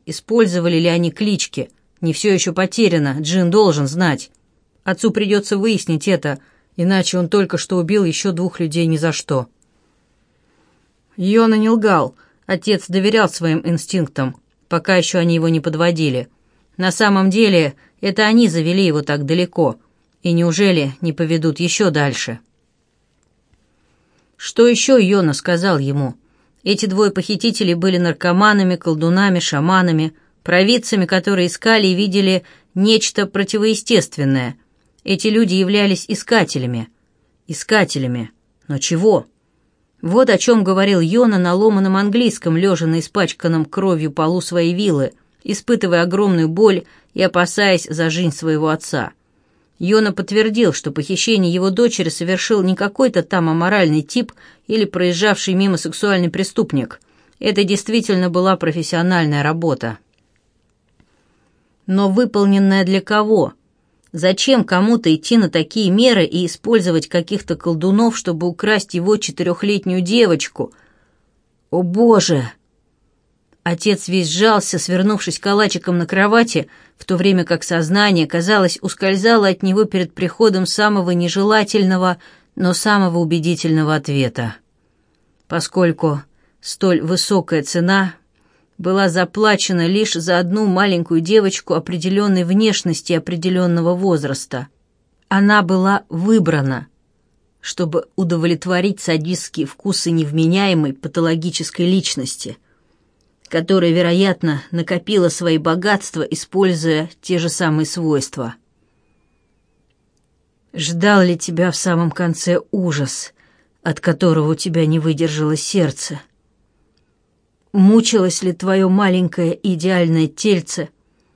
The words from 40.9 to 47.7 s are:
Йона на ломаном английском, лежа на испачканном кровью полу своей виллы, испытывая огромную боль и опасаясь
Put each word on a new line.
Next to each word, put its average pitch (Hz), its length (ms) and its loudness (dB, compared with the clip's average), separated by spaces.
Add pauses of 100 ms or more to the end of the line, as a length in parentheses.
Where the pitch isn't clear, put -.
Йона 208 380 2
на 180 160 0
ломаном 196 420 2
английском, 202 600 0
лежа 170 300 0
на 160 140 0
испачканном 165 640 -2
кровью 160 480 -2
полу 165 300 -2
своей 170 320 -2
виллы, 175 380 0 (300)
испытывая 196 600 0
огромную 175 460 2
боль 190 360 2 (300)
и - 80 -2
опасаясь 180 640 0